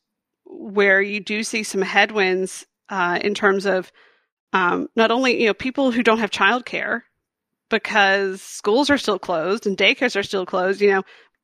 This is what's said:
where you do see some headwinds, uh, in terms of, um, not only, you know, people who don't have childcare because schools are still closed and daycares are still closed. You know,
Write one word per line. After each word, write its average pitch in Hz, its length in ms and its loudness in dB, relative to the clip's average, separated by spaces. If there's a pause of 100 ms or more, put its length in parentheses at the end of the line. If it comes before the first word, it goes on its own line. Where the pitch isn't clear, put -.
(460)
where 202 560 0
you 202 180 -4
do 214 240 -6
see 214 200 -6
some 196 180 -4
headwinds, 190 840 0 (240)
uh, 175 320 -2
in 208 120 -2
terms 196 320 0
of, 185 260 -2 (640)
um, 180 420 0
not 226 160 2
only, 247 300 2
you 226 60 4
know, 202 60 2
people 262 380 -2
who 226 120 0
don't 226 160 4
have 208 120 -2
childcare 226 720 -2 (680)
because 196 720 0
schools 262 480 0
are 285 80 4
still 208 220 -2
closed 185 480 -4
and 196 100 -2
daycares 220 400 0
are 202 60 -2
still 190 220 -4
closed. 190 360 -2
You 202 100 6
know, 190 120 2 (400)